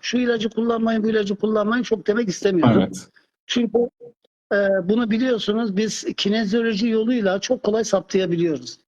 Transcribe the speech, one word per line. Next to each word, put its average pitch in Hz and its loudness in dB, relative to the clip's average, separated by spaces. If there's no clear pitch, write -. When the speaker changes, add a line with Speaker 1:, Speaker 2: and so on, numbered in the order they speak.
Speaker 1:
şu - -4
ilacı 233 0
kullanmayın, 226 0
bu 220 0
ilacı 208 0
kullanmayın 214 0
çok 208 -4
demek 214 0
istemiyorum. 156 4
Speaker 2:
Evet. - -10
Speaker 1:
Çünkü, 233 0
e, 208 2
bunu 220 0
biliyorsunuz 226 0
biz 214 -2
kinezyoloji 226 0
yoluyla 220 0
çok 247 -4
kolay 214 0
saptayabiliyoruz. 170 -2